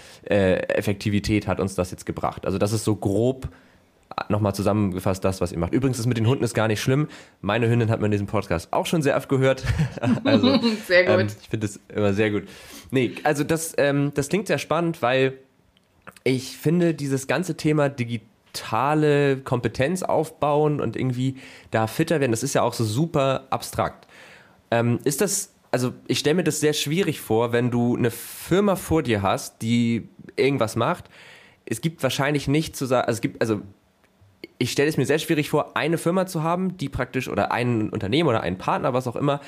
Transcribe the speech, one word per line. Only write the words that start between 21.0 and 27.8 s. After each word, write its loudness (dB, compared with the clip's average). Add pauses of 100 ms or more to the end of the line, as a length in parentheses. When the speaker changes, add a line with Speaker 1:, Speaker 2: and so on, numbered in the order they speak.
Speaker 1:
da 2
fitter 0
werden, 2
das 0
ist -2
ja 4
auch 0
so -2
super 0
abstrakt. -4 (640)
Ähm, 2
ist 0
das, -2 (180)
also 0 (140)
ich 0
stell 2
mir 2
das -2
sehr 2
schwierig -2
vor, 0
wenn 2
du 2